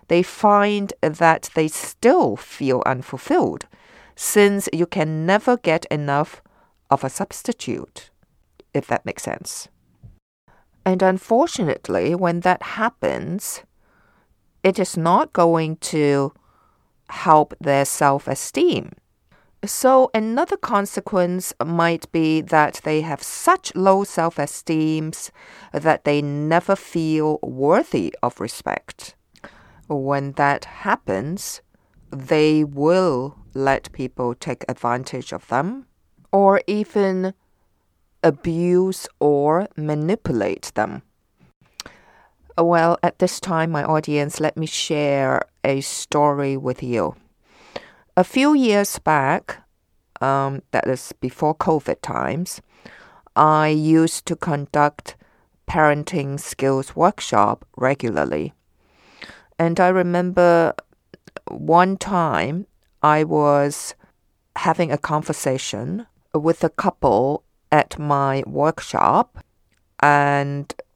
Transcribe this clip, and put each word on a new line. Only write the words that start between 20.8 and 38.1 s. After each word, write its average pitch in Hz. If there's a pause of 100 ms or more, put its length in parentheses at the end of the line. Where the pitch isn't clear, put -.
might 170
be 160
that 151
they 156
have 156
such -
low 190
self-esteems 156 (400)
that 147
they 147
never 151
feel 156
worthy 135
of 120
respect. - (720)
When 139
that 143
happens, - (480)
they 151
will 147 (160)
let 135
people 127
take -
advantage 123
of -
them 190 (460)
or 196
even 190 (880)